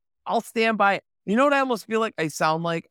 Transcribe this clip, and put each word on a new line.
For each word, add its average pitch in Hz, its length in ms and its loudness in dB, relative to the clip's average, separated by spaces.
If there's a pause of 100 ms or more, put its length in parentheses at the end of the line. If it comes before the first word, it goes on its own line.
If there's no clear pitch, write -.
(260)
I'll 220 160 -2
stand 226 360 0
by 196 180 4
it. - 80 -6 (220)
You 190 100 0
know 262 80 4
what 285 100 4
I 277 60 2
almost 254 280 -4
feel 220 120 -2
like 220 200 -2
I 160 80 0
sound 160 360 0
like? 170 280 -4